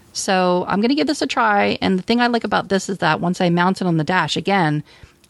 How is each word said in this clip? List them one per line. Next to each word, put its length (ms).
So 540
I'm 140
gonna 120
give 120
this 160
a 40
try. 540
And 180
the 40
thing 180
I 60
like 180
about 240
this 220
is 80
that 220
once 200
I 80
mount 320
it 60
on 100
the 80
dash, 320
again, 480